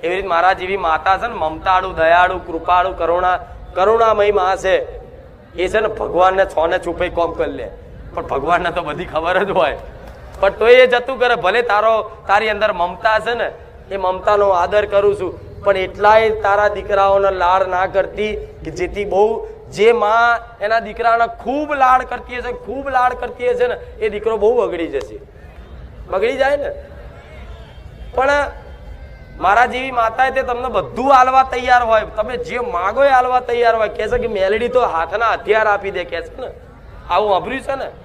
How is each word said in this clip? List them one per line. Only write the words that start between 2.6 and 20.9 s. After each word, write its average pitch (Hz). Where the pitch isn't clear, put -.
કરુણા, 175
કરુણામય 208
મા 190
છે, 175
એ 180
છે 208
ને 220
ભગવાનને 185
છોને 175
છૂપે 175
કોમ 165
કરી 156
લે, 120
પણ -
ભગવાનને 165
તો 170
બધી 151
ખબર 165
જ 196
હોય. 160
પણ 196
તોય 214
એ 254
જતું 247
કરે. 240
ભલે 208
તારો, 220
તારી 214
અંદર 208
મમતા 185
છે 233
ને, 196
એ 190
મમતાનો 196
આદર 190
કરું 202
છું, -
પણ 202
એટલાય 208
તારા 208
દીકરાઓને 196
લાડ 185
ના 185
કરતી 196
કે -
જેથી 180
બહુ, 208
જે 214
મા 233
એના 220
દીકરાને 226